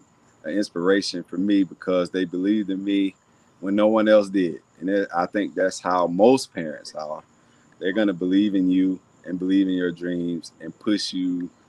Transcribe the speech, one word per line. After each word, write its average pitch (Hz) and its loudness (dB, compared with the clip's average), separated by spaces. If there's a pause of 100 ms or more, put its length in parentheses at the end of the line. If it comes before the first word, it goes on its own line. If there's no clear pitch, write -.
(440)
an 78 -8
inspiration 95 0
for - -10
me 98 2
because 90 -2
they 92 -2
believed 95 -2
in 95 -6
me 98 -2 (440)
when 98 -4
no 107 4
one 110 4
else 107 6
did. 92 -2 (180)
And 85 -6
it, 98 0
I 87 0
think 87 -4
that's 92 -2
how 90 0
most 113 4
parents 78 -10
are. 78 -10 (560)
They're 92 -2
gonna 104 2
believe 95 2
in 92 2
you 92 2 (260)
and 87 -8
believe 95 2
in 92 -2
your 90 -2
dreams 87 -6 (100)
and 80 -16
push 104 -2
you 90 -4 (200)